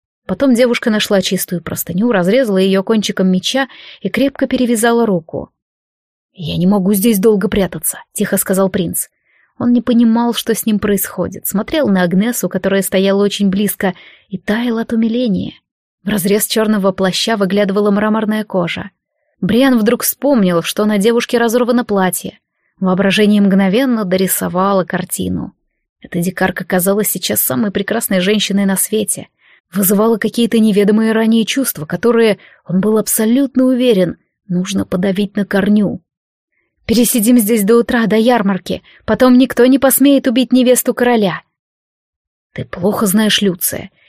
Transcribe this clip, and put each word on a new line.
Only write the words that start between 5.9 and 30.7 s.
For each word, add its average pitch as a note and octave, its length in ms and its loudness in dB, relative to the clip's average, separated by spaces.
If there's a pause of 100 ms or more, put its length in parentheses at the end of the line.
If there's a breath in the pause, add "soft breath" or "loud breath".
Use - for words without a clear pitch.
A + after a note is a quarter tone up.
«Я E3 240 -10
не E3+ 80 0
могу G3 280 2
здесь G3+ 260 0
долго G#3+ 280 2
прятаться», — F3+ 520 -4 (140)
тихо G3+ 240 -4
сказал F#3+ 320 0
принц. F3+ 380 -6 (520)
Он A#3+ 120 0
не A#3+ 100 2
понимал, A#3 520 2
что - 200 -4
с - 120 -6
ним G#3+ 140 0
происходит, F#3+ 680 -4
смотрел A#3+ 400 -2
на F#3+ 140 2
Агнесу, F#3 480 0
которая F#3+ 320 -2
стояла G3 420 0
очень G3+ 260 0
близко, G3 440 -2 (340 loud breath)
и F#3+ 100 -10
таял A3+ 420 -4
от A3+ 120 -6
умиления. A3+ 640 -2 (520)
В G3 40 -4
разрез G3+ 360 0
черного G#3+ 460 0
плаща F#3+ 440 -2
выглядывала G3+ 540 0
мраморная G#3+ 540 0
кожа. F3+ 480 -6 (500)
Бриан A#3+ 380 2
вдруг A#3+ 240 0
вспомнил, G3 580 2
что G#3 240 -2
на G#3 140 2
девушке A#3 400 0
разорвано A#3+ 440 0
платье. F#3 560 -4 (400)
Воображение G3 600 2
мгновенно G3+ 640 2
дорисовало F#3 800 0
картину. F3+ 720 -6 (460)
Эта - 180 -8
дикарка F#3 440 -4
казалась G3 440 -2
сейчас G3 340 -4
самой A#3+ 300 -2
прекрасной G3+ 480 -2
женщиной G3+ 460 0
на F#3+ 120 0
свете. - 520 -4 (440 soft breath)
Вызывала G#3 440 2
какие-то A3+ 420 0
неведомые A3 520 2